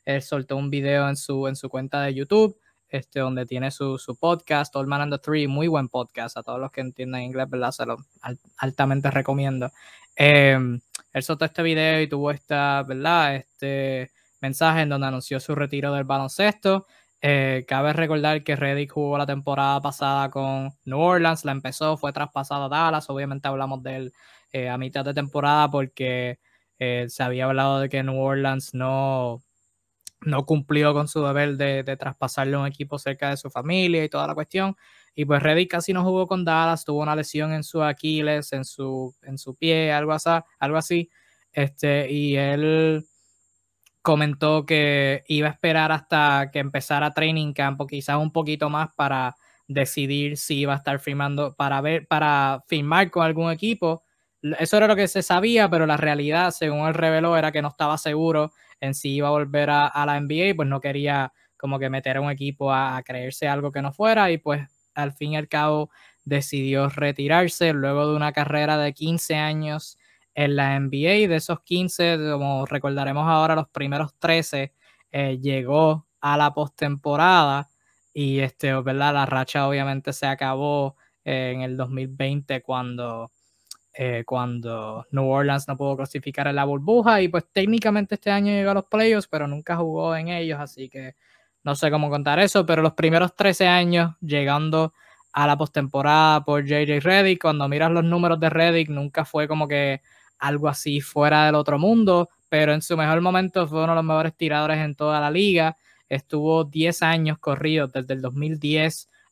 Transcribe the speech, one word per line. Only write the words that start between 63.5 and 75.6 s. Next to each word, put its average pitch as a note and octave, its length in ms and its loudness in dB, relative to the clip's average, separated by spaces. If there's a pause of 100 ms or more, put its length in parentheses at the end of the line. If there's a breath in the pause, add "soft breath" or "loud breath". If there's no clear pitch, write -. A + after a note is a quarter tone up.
que C#3 100 -6
no C#3 100 -4
fuera, G#3+ 380 4
y E3 80 0
pues D3 280 -4 (280)
al C#3+ 180 -4
fin D3+ 200 -6
y D#3 40 -2
al D3+ 100 -4
cabo D3+ 440 0 (340 soft breath)
decidió C#3 640 0
retirarse D3 840 2
luego C#3+ 380 0
de D3+ 60 0
una D3 160 0
carrera D3+ 440 0
de D3 160 0
quince D#3+ 440 -2
años D3+ 640 -4 (360 soft breath)
en C#3+ 220 0
la C#3 200 2
N C#3 120 0
B C#3 200 -2
A. G#3 200 4
De E3 80 2
esos D#3+ 240 -4
quince, F3 580 0 (120)
como C#3 360 0
recordaremos C#3 640 -2
ahora, D#3+ 260 4
los D#3 140 -2
primeros C#3+ 500 -4
trece, D#3 560 0 (380 soft breath)
eh, C3+ 280 -2
llegó C#3 640 2 (140)